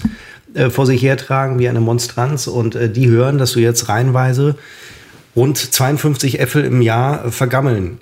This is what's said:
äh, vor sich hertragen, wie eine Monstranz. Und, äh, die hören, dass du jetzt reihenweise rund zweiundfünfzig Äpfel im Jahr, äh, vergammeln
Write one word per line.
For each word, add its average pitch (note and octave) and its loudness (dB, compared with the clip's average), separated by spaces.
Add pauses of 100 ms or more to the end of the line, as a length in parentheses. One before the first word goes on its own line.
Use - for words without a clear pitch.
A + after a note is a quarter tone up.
(540)
äh, C3+ 0
vor C3+ 0
sich B2+ 2
hertragen, C3+ 0
wie B2 2
eine A#2+ 0
Monstranz. A#2+ -2
Und, A2+ -2
äh, A#2 -2
die B2 2
hören, B2+ 4
dass C3 0
du A#2+ 0
jetzt A#2 0
reihenweise B2+ 0 (800)
rund C3+ 2
zweiundfünfzig C#3 -2
Äpfel C#3 0
im B2+ 2
Jahr, B2 0
äh, B2 -6
vergammeln B2 -2